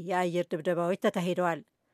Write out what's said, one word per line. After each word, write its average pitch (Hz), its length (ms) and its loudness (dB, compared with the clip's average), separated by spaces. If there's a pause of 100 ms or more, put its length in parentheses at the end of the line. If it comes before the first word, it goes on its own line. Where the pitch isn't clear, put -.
የአየር 175 440 0
ድብደባዎች 175 540 0
ተካሂደዋል። 175 580 0 (340)